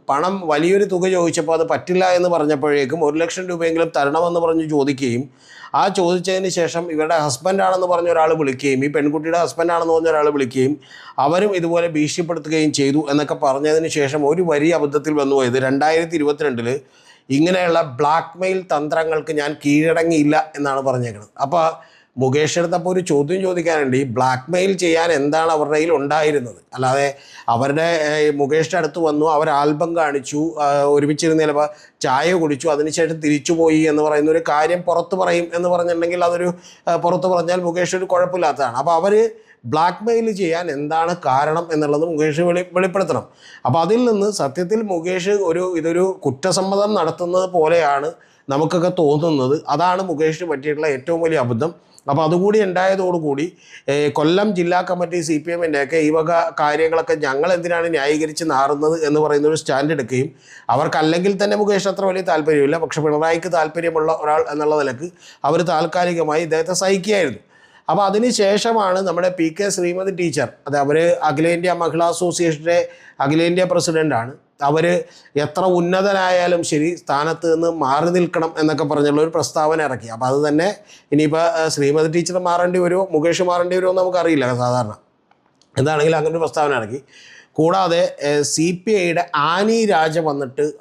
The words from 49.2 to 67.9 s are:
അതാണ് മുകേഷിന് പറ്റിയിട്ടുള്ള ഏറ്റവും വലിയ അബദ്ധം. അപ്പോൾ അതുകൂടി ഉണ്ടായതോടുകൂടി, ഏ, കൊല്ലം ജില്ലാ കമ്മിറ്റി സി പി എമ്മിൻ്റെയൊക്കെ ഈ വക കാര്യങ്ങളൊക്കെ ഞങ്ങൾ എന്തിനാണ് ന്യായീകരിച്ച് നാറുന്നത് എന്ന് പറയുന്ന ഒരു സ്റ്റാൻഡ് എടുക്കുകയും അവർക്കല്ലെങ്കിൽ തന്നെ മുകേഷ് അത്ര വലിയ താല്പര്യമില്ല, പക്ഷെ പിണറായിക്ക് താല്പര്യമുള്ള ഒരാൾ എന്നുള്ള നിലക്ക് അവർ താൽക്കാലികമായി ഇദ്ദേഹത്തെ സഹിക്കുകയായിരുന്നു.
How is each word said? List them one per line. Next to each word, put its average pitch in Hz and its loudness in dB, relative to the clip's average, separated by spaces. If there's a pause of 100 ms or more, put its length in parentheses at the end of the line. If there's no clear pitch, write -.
അതാണ് 180 0
മുകേഷിന് 160 -2
പറ്റിയിട്ടുള്ള 147 -4
ഏറ്റവും 151 -2
വലിയ 160 0
അബദ്ധം. 123 -2 (220)
അപ്പോൾ 151 0
അതുകൂടി 190 2
ഉണ്ടായതോടുകൂടി, 180 -2 (320)
ഏ, 143 2
കൊല്ലം 180 2
ജില്ലാ 175 0
കമ്മിറ്റി 175 -4
സി 156 -2
പി 170 -8
എമ്മിൻ്റെയൊക്കെ 165 -2
ഈ 151 2
വക 160 2 (300)
കാര്യങ്ങളൊക്കെ 160 0
ഞങ്ങൾ 147 0
എന്തിനാണ് 170 -2
ന്യായീകരിച്ച് 156 -2
നാറുന്നത് 151 0
എന്ന് 151 2
പറയുന്ന 151 2
ഒരു 160 2
സ്റ്റാൻഡ് 151 -2
എടുക്കുകയും 127 -2 (400)
അവർക്കല്ലെങ്കിൽ 170 0
തന്നെ 208 0
മുകേഷ് 196 0
അത്ര 190 -2
വലിയ 185 0
താല്പര്യമില്ല, 156 2
പക്ഷെ 156 -4
പിണറായിക്ക് 160 0
താല്പര്യമുള്ള 160 0
ഒരാൾ 151 2
എന്നുള്ള 151 0
നിലക്ക് 139 -4 (320)
അവർ 165 2
താൽക്കാലികമായി 170 0
ഇദ്ദേഹത്തെ 160 -2
സഹിക്കുകയായിരുന്നു. 190 0 (520)